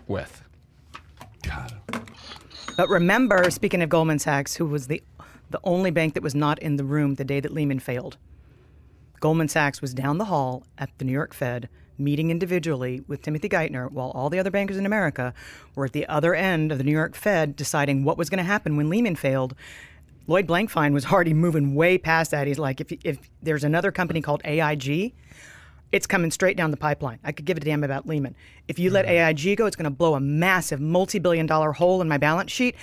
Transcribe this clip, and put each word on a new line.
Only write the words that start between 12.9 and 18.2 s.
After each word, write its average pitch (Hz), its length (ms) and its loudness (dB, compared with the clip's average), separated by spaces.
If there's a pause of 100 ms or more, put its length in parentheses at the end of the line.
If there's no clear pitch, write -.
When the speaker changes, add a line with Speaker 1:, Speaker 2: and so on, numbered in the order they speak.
Speaker 3:
with 143 140 -8
Timothy 151 260 -4
Geithner, 139 420 -2
while 131 220 -8
all 131 180 -4
the 180 100 -2
other 190 120 0
bankers 196 260 -2
in 196 80 -2
America 165 480 -2 (420)
were 139 100 -4
at - 80 -6
the 151 140 -2
other 156 280 2
end 160 360 0
of 139 60 -2
the 131 60 -2
New 143 80 2
York 156 240 0
Fed 160 400 0
deciding 139 480 0
what 151 140 2
was 165 120 -4